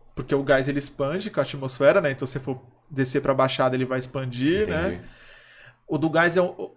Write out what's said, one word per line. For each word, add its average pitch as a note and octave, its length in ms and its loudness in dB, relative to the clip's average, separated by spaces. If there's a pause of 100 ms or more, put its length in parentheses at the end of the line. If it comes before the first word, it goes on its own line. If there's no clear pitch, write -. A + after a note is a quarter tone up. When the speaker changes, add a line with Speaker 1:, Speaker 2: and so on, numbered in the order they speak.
(140)
Speaker 1:
porque C3+ 200 -4
o C#3 100 2
gás C3+ 240 4
ele C#3+ 100 -2
expande D#3 520 -4
com - 100 -2
a - 20 4
atmosfera, C#3 580 2
né? C#3 120 0
Então C3+ 140 -8
se - 80 -8
você C3+ 60 -6
for B2+ 200 -6 (300)
descer C3+ 320 0
pra C#3 120 2
baixada, C3 400 2
ele C3 100 0
vai B2+ 140 -2
expandir, C3+ 720 -2
né? F3 200 -2
Speaker 2:
Entendi. F3+ 140 -8 (880)
Speaker 1:
O D#3 100 -2
do D#3 100 2
gás E3 280 2
é, F#3 60 4
um, - 340 -4